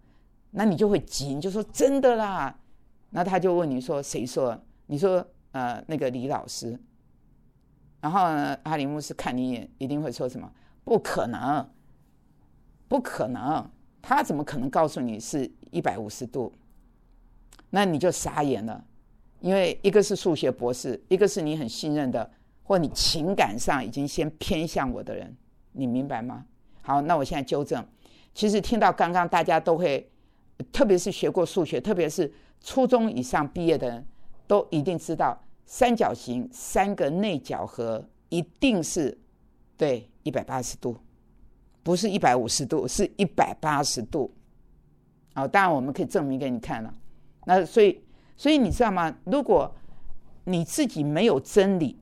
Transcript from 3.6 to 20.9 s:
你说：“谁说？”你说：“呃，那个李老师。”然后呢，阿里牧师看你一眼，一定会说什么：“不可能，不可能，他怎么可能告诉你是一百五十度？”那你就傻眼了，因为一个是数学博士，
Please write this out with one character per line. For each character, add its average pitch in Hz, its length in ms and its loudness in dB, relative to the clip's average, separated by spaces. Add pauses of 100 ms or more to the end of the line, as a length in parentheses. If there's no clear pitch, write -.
你 127 120 -2
说 143 220 -4
：“谁 - 220 -6
说？” 123 320 -2 (300)
你 143 100 -4
说 185 280 2 (260)
：“呃， 120 360 -6
那 156 100 -4
个 131 120 0
李 127 200 -4
老 131 180 -6
师。” - 320 -10 (1200)
然 151 120 -4
后 180 240 4
呢， 143 280 0
阿 156 120 -2
里 143 100 -2
牧 147 140 -4
师 147 140 -10
看 - 220 -6
你 127 140 -2
一 - 40 -4
眼， 113 140 -8 (100)
一 135 100 -6
定 147 120 -4
会 151 120 -4
说 131 160 -6
什 123 120 -8
么 87 120 -14 (320)
：“不 226 160 2
可 - 260 -2
能， 135 400 -2 (1200)
不 277 120 2
可 143 300 -4
能， 123 380 -4 (340)
他 285 200 2
怎 202 140 -2
么 143 80 -2
可 - 160 -8
能 226 100 -4
告 165 160 4
诉 151 140 -4
你 117 200 -4
是 131 300 -4 (220)
一 165 100 -2
百 120 160 -2
五 107 120 -8
十 120 180 -10
度？” 120 240 -6 (1200)
那 196 140 4
你 165 120 0
就 170 140 2
傻 151 320 -4
眼 120 220 0
了， 110 180 -8 (560)
因 185 160 0
为 175 260 2
一 196 80 4
个 202 140 8
是 196 120 0
数 170 200 2
学 135 160 0
博 120 200 -4
士， 123 360 -6